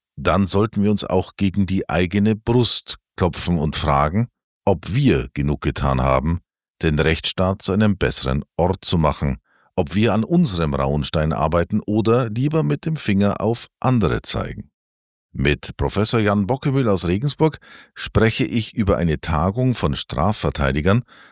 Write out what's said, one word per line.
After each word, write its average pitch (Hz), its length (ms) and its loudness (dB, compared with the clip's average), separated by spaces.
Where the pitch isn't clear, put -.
dann 92 320 0
sollten 104 380 0
wir 107 80 2
uns 104 100 -2
auch - 340 -2
gegen 98 300 0
die 92 220 -4
eigene 101 480 0
Brust - 640 0
klopfen 87 420 0
und 73 160 -2
fragen, 76 540 0
ob 92 300 -2
wir 127 400 2
genug 71 260 -2
getan 67 400 0
haben, 67 380 2
den 78 180 2
Rechtsstaat 92 640 0
zu - 100 -2
einem 104 260 2
besseren 65 460 -2
Ort 90 280 0
zu - 120 0
machen, 73 420 0
ob 87 220 -2
wir 107 180 2
an - 80 2
unserem 95 520 0
rauen 69 280 0
Stein 78 300 0
arbeiten 85 520 0
oder 110 460 2
lieber 147 320 -2
mit 147 240 -2
dem 160 80 -2
Finger - 460 0
auf 117 260 -2
andere 110 420 2
zeigen. - 480 -6
Mit 69 440 -2
Professor 101 440 0
Jan 104 260 2
Bockemühl 131 420 0
aus 90 200 0
Regensburg 139 500 0
spreche - 480 0
ich 107 280 -4
über 95 260 0
eine 80 220 0
Tagung 98 540 0
von 71 220 -2
Strafverteidigern 78 1040 0